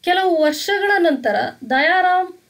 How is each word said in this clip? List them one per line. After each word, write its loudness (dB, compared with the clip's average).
ಕೆಲವು 0
ವರ್ಷಗಳ 0
ನಂತರ 0
ದಯಾರಾಮ್ 0